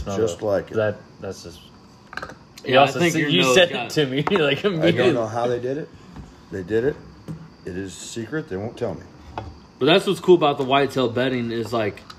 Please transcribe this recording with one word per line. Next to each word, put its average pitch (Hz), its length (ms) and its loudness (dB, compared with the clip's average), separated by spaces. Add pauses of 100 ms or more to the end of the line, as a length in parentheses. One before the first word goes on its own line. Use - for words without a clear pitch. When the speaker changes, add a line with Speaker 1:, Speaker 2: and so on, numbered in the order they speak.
Speaker 1:
smell 101 120 -6
Speaker 2:
just 92 240 0
Speaker 1:
though. 107 60 -4
Speaker 2:
like 101 240 0
it. - 60 -10
Speaker 1:
That, 107 200 0 (240)
that's 98 220 -12
just. 85 180 -16 (1040)
Speaker 3:
Yeah, - 80 -2
Speaker 1:
You 131 80 8
also - 180 4
Speaker 3:
I 170 40 0
think 170 100 4
Speaker 1:
said, 160 80 0
Speaker 3:
your 147 100 -2
Speaker 1:
you 156 120 2
Speaker 3:
nose 127 120 4
Speaker 1:
said - 160 6
Speaker 3:
got 123 160 -6
Speaker 1:
it 110 40 -12
to 151 160 0
me 131 160 -2
<laughs> - 140 -4
like 143 280 0
Speaker 2:
I 208 40 2
Speaker 1:
immediately. 165 240 2
Speaker 2:
don't - 220 2
know 117 140 0
how 117 180 -2
they 120 140 -2
did 131 180 -4
it. 151 100 -10 (600)
They 95 140 -8
did 110 200 0
it. 147 120 0 (680)
It 87 120 -10
is 95 180 -8
secret. 143 540 -8
They 92 80 -6
won't 107 200 -8
tell 104 180 -4
me. - 80 -14 (760)
Speaker 3:
But 127 80 2
that's 190 200 6
what's 196 120 0
cool 180 160 6
about 151 240 4
the 139 60 -2
whitetail 131 460 2
bedding 123 420 -2
is, 113 200 -4
like, 107 300 -4 (160)